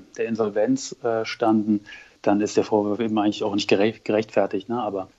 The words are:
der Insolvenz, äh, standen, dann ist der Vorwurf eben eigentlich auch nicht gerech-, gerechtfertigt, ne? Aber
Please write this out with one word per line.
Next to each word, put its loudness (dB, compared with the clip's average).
der -4
Insolvenz, 0
äh, -2
standen, 2
dann 2
ist 0
der 4
Vorwurf 0
eben 0
eigentlich 0
auch -4
nicht -2
gerech-, 2
gerechtfertigt, -2
ne? -4
Aber -6